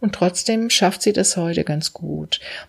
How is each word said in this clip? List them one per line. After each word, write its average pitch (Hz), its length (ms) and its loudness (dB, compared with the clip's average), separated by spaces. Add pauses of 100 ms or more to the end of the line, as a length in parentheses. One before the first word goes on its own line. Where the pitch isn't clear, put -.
Und 202 120 0
trotzdem 226 560 0
schafft - 340 2
sie 208 100 4
das 202 240 2
heute 170 260 0
ganz 151 300 -2
gut. 156 480 -6 (280)